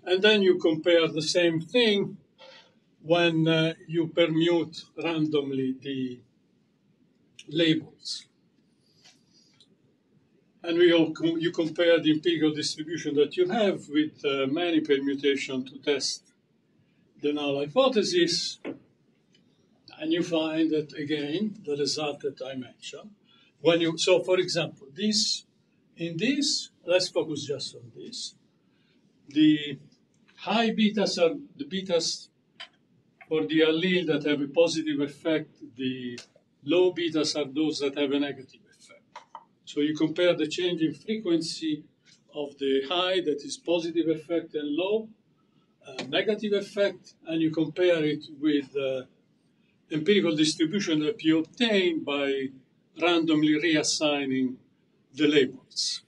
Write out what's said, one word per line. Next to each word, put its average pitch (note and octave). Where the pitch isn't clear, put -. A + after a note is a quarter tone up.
And F#3
then G#3+
you F#3
compare E3
the D#3
same E3
thing G#3
when, E3
uh, D#3+
you D#3+
permute E3
randomly D3
the C3
labels. -
And E3+
we F3
all D#3+
com-, E3
you E3+
compare E3+
the D3+
empirical D#3
distribution D3+
that C#3+
you F3+
have G3
with, D3+
uh, C3+
many E3
permutation C#3
to C#3
test -
the D3
null C#3+
hypothesis, F3
and D#3+
you F3
find D#3+
that, D3+
again, D3+
the D3
result C#3+
that C#3
I C3
mentioned. -
When E3+
you, D#3+
so, F3+
for F#3
example, D#3+
this, G#3
in E3
this, C4+
let's F3+
focus D#3
just C3+
on A#2+
this. -
The D3+
high A3
betas G3+
are E3
the C#3+
betas F3+
for D#3
the D#3
allele E3+
that D3
have C#3
a C#3+
positive D#3
effect. D3+
The B2+
low F3
betas D#3
are C#3
those D3
that C#3+
have C#3
a C#3+
negative C#3
effect. -
So -
you D3+
compare E3
the D#3
change F3
in C#3+
frequency E3
of D3
the C3+
high F#3
that D3
is C#3
positive E3+
effect D#3+
and D3
low, G#3
uh, C3+
negative G3+
effect, G3
and E3
you D#3+
compare E3
it D3
with, C#3
uh, C3
empirical E3
distribution D#3
that D3+
you D#3+
obtain F3+
by C#3
randomly D#3+
reassigning C#3+
the D3
labels. -